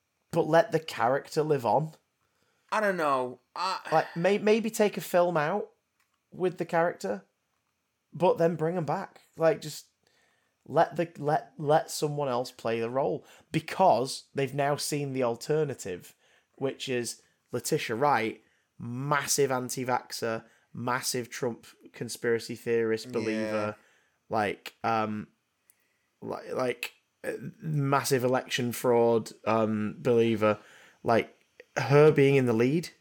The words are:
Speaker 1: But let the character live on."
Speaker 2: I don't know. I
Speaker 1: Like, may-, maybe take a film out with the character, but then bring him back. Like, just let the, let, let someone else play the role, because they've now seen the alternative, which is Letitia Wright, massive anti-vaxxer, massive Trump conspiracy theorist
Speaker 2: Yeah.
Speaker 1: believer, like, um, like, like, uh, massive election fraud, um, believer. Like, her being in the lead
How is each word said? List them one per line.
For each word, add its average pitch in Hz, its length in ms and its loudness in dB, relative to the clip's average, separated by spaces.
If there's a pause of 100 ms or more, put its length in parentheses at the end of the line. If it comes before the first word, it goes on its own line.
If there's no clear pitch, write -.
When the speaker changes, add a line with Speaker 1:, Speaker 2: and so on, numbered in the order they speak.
(320)
Speaker 1:
But 165 160 0
let 165 240 4
the 160 80 2
character 139 640 -2
live 143 220 0
on." 139 260 2 (800)
Speaker 2:
I 208 80 0
don't 202 180 0
know. 131 420 0 (160)
I 180 240 -4 (120)
Speaker 1:
Like, 156 240 2
may-, 185 220 2
maybe 214 320 2
take 208 260 2
a 180 60 -8
film 175 340 2
out 165 320 0 (640)
with 175 260 -4
the 170 80 -4
character, 185 580 -2 (920)
but - 240 2
then 170 180 2
bring 160 220 -2
him 160 80 -2
back. 170 360 -6 (140)
Like, 160 240 2
just - 280 -14 (800)
let 156 300 2
the, 170 200 -2
let, 151 400 -2
let 151 340 2
someone 147 380 -4
else 123 220 -2
play 117 280 -4
the 113 120 -2
role, 147 340 -2 (260)
because 156 720 2 (100)
they've 139 180 -2
now 143 220 0
seen 143 380 -4
the 131 100 -2
alternative, 120 880 -4 (440)
which 135 300 -6
is 120 340 -4 (300)
Letitia 123 440 -2
Wright, 113 440 0 (380)
massive 135 760 -2
anti-vaxxer, 123 920 -4 (300)
massive 120 580 -4
Trump 117 340 -6 (260)
conspiracy 117 640 -4
theorist 113 520 0
Speaker 2:
Yeah. 127 40 -14
Speaker 1:
believer, 110 640 -2 (540)
like, 104 540 -4
um, 110 440 -2 (960)
like, 110 320 -10
like, 123 400 -4 (300)
uh, - 80 -6 (320)
massive 139 600 0
election 127 480 0
fraud, 117 600 2 (160)
um, 107 520 0
believer. 113 600 4 (440)
Like, 113 300 2 (440)
her 147 340 6
being 139 240 6
in 131 100 4
the 117 80 2
lead 131 360 2 (120)